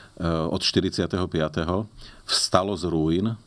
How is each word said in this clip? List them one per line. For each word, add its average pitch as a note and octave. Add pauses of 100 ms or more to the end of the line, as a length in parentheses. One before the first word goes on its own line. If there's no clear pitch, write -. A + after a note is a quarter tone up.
(200)
e, E2+
od E2
štyridsiateho F#2
piateho F2 (400)
vstalo F#2+
z E2+
ruín. E2+